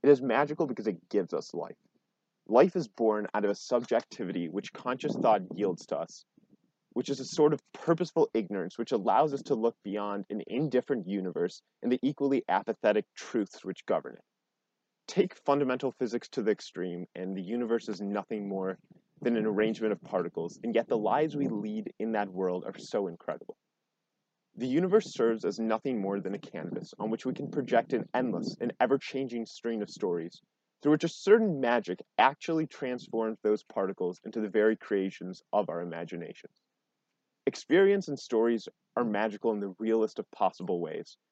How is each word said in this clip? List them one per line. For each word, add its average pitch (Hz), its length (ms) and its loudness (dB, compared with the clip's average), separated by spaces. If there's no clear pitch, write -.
It 139 60 8
is 135 120 10
magical 143 460 2
because 110 200 -4
it 90 220 -6
gives 98 240 0
us - 200 -6
life. - 240 -8
Life 135 280 6
is 151 120 -2
born 107 460 0
out 104 100 0
of 101 60 2
a 101 60 0
subjectivity 110 920 -2
which 95 240 -8
conscious 123 420 -4
thought 110 260 4
yields 92 320 -2
to 73 100 -4
us, - 280 -10
which 127 160 -4
is 135 100 -4
a 131 60 -8
sort 151 280 4
of 143 60 -2
purposeful 165 600 0
ignorance 92 420 -2
which 117 140 -4
allows 120 420 2
us 135 80 -4
to 139 140 0
look 113 280 0
beyond 101 460 -4
an 107 160 -6
indifferent 123 600 -2
universe 90 560 -2
and 120 100 0
the 127 120 2
equally 139 440 2
apathetic 104 580 2
truths - 480 -4
which 95 220 -8
govern 73 260 -2
it. - 100 -20
Take 185 360 0
fundamental 135 560 2
physics 120 300 -4
to 123 140 -4
the 107 80 2
extreme, 90 540 -4
and 95 200 -6
the 95 60 -6
universe 113 480 -2
is 95 100 -8
nothing 101 480 -6
more 95 300 -4
than 120 160 2
an 107 80 0
arrangement 110 460 0
of 95 120 -4
particles, 85 600 -4
and 113 120 -2
yet 117 120 2
the 120 100 0
lives 131 380 2
we 139 120 0
lead 107 520 -4
in 113 120 -2
that 104 200 -2
world 92 340 -2
are 95 120 -10
so 101 300 -4
incredible. - 500 -10
The 120 100 -2
universe 180 460 2
serves 113 320 0
as 101 140 -2
nothing 113 400 0
more 98 220 -2
than 95 120 -4
a 104 60 -6
canvas - 580 -10
on 110 120 -4
which 113 160 -4
we 131 80 -2
can 127 180 -8
project 120 420 2
an 110 200 -2
endless 120 480 0
and 120 180 -2
ever-changing 123 680 0
string 113 360 -6
of 101 80 -6
stories, 87 520 -4
through 147 120 6
which - 100 2
a 175 60 0
certain 202 500 4
magic 117 400 0
actually 156 480 4
transforms 120 760 -4
those 107 200 4
particles 95 600 -2
into 110 160 -6
the 107 100 -2
very 110 260 4
creations 95 680 -4
of 101 180 0
our 85 120 -4
imagination. 82 680 -10
Experience 196 600 4
and 143 100 -6
stories 117 500 2
are 120 100 2
magical 107 460 0
in 104 80 0
the 98 180 -6
realest 110 420 2
of - 120 -8
possible 92 500 0
ways, 78 360 -8